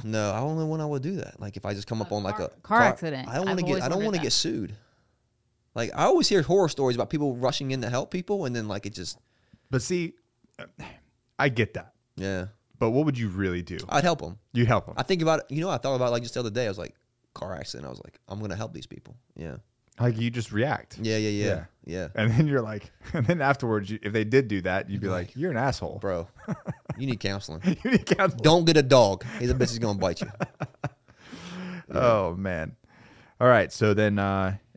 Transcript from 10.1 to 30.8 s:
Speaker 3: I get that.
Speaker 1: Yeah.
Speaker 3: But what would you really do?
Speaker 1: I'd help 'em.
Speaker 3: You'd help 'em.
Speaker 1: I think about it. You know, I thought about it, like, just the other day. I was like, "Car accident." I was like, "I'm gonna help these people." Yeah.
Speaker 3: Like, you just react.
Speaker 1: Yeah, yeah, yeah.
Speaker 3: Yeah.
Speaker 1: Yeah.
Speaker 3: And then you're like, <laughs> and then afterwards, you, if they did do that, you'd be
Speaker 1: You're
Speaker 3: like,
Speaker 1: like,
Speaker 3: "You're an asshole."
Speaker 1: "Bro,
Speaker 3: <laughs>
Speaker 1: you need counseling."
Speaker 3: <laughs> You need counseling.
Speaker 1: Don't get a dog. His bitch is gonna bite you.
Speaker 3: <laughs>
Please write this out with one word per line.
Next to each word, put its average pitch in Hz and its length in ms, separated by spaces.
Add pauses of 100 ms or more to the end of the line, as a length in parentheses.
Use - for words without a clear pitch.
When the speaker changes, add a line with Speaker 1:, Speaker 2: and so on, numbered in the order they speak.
Speaker 3:
I 143 120
get 113 260
that. - 180 (220)
Speaker 1:
Yeah. 95 320 (320)
Speaker 3:
But 113 100
what 139 160
would 135 140
you 110 100
really 90 320
do? 85 160 (100)
Speaker 1:
I'd 147 160
help 170 200
'em. 87 160 (120)
Speaker 3:
You'd 120 160
help 113 220
'em. - 80
Speaker 1:
I 127 60
think 185 180
about 160 200
it. - 80
You 147 120
know, 185 80
I 143 80
thought 139 180
about 127 120
it, 120 40
like, 120 120
just 117 100
the 127 60
other 117 100
day. 120 160
I 107 40
was 90 100
like, - 160 (400)
"Car 95 200
accident." 67 300
I 65 60
was 50 120
like, - 240
"I'm 101 120
gonna 101 160
help 110 180
these 76 140
people." - 280 (200)
Yeah. 76 220 (420)
Speaker 3:
Like, 120 200
you 120 120
just 120 200
react. 113 460
Speaker 1:
Yeah, 110 200
yeah, 107 120
yeah. 104 160
Speaker 3:
Yeah. 90 200 (200)
Speaker 1:
Yeah. 87 300
Speaker 3:
And 110 160
then 147 160
you're 139 160
like, 107 280 (100)
<laughs> - 120
and 135 140
then 170 140
afterwards, 113 500
you, 110 100
if 104 100
they 110 120
did 120 240
do 101 160
that, 92 260
you'd 98 120
be 98 40
Speaker 1:
You're 95 100
Speaker 3:
like, 90 120
Speaker 1:
like, - 80
Speaker 3:
"You're 160 160
an 120 60
asshole." 123 420
Speaker 1:
"Bro, 90 280 (200)
Speaker 3:
<laughs> - 500
Speaker 1:
you 127 80
need 123 140
counseling." 98 420
Speaker 3:
<laughs> 175 220
You 254 80
need - 160
counseling. 180 340
Speaker 1:
Don't 165 240
get 160 100
a 151 60
dog. 120 420 (140)
His 123 160
bitch 131 180
is 117 60
gonna 104 220
bite 90 220
you. - 100
Speaker 3:
<laughs> - 580 (1000)